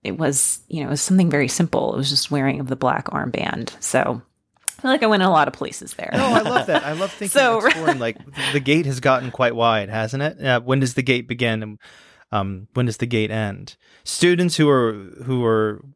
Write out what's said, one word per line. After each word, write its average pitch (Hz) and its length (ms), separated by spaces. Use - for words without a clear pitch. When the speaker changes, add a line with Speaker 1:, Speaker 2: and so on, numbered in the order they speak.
Speaker 1:
it 95 140
was, 143 500
you 160 140
know, 131 60
it 135 40
was 147 100
something 185 280
very 143 180
simple. - 460
It - 40
was 139 120
just - 220
wearing 139 280
of 135 80
the 131 80
black - 360
armband. - 680
So - 440
I - 20
feel 262 100
like 254 120
I 226 40
went 208 140
in 185 60
a 190 40
lot 156 180
of - 40
places - 420
there. - 180
Speaker 2:
No, - 120
I - 140
love - 280
that. 165 180
I 151 80
love 185 180
thinking, - 220
Speaker 1:
<laughs> 277 40
So 240 280
Speaker 2:
exploring, 269 340
like, 117 180
th-, - 200
the 143 80
gate 147 240
has 131 160
gotten 131 280
quite 120 240
wide, 113 360
hasn't 113 340
it? - 180
Uh, 127 200
when 131 180
does 127 140
the 139 80
gate 123 260
begin 120 340
and, 107 180
um, 98 440
when 123 100
does 113 100
the 123 100
gate 110 240
end? 104 460
Students 175 500
who 151 140
are, 120 240
who 127 180
are 107 400